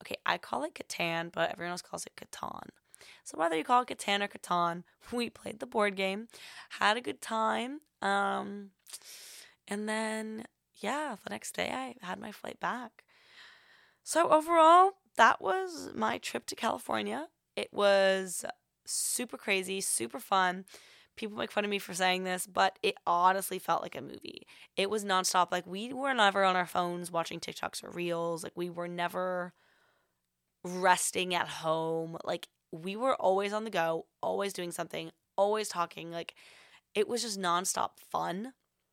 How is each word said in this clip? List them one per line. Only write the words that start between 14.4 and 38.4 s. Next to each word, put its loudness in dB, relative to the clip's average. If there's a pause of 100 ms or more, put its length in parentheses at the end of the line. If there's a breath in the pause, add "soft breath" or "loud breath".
that 8
was -4
my -2
trip -8
to -10
California. -4 (280)
It -4
was 4 (400)
super -4
crazy, -2
super -4
fun. 2 (500 loud breath)
People -8
make -4
fun 0
of -4
me 0
for -10
saying 2
this, -2
but 2
it 2 (120)
honestly 4
felt 0
like -10
a -8
movie. -14 (300 loud breath)
It 2
was -2
nonstop. 4
Like, -2
we -6
were -2
never 6
on 6
our 2
phones -2
watching -2
TikToks -8
or -14
Reels. -4
Like, -12
we -4
were -8
never -4 (1120 soft breath)
resting 2
at 0
home. -2
Like, -4 (240)
we -8
were 2
always 2
on -2
the -8
go, 0 (160)
always -2
doing -6
something, -8 (260)
always 2
talking. -6
Like, -10 (600 loud breath)
it 2
was -2
just -6
nonstop 0
fun. -4 (380)